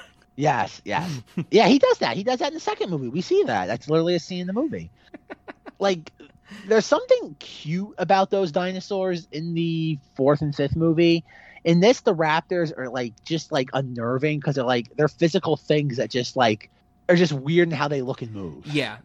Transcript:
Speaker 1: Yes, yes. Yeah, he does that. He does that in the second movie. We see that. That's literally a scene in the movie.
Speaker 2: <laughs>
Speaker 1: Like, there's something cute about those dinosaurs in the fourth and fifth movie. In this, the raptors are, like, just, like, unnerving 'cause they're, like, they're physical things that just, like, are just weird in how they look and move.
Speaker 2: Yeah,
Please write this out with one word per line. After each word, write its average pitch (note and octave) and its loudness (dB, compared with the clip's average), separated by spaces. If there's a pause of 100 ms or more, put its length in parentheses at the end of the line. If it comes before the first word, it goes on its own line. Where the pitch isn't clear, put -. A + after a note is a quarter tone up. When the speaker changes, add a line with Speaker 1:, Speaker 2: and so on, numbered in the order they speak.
(360)
Speaker 1:
Yes, B2+ -2
yes. G2+ -4 (440)
Yeah, G3 6
he C4+ 6
does B4+ 4
that. D#3 -2
He G3 -6
does B3 -2
that C#4+ -2
in D#4+ -8
the D#4+ -12
second G#4 -6
movie. C#3 -4
We C3+ -4
see F#4+ 2
that. G2+ 0
That's A2+ -6
literally E3 2
a - -2
scene F3+ -8
in F3+ -6
the F#3+ -6
movie. G3+ -6 (400)
Speaker 2:
<laughs> - -20
Speaker 1:
Like, F#3 -2 (560)
there's G#3 2
something A#4 2
cute F3+ -8
about F#3+ 2
those G3 0
dinosaurs F#3 -4
in E3 -6
the E3 -2 (200)
fourth C#3 4
and D3 -2
fifth C#3 -2
movie. E3 2 (420)
In E3+ 4
this, A3 6
the G#3+ 2
raptors D#3+ 0
are, B2+ -8
like, A#2+ -6 (120)
just, - -6
like, C3+ -2
unnerving C3 -2
'cause D3 -2
they're, C3 0
like, B2 -2
they're D3+ 4
physical D#3+ 0
things D3 0
that A2+ -4
just, B2 -4
like, A2+ 2 (400)
are F3+ 6
just E3+ 4
weird D#3 2
in E3 -4
how D3 -2
they C#3+ -2
look B2 -6
and A#2 -10
move. E2+ -12
Speaker 2:
Yeah, C3+ -4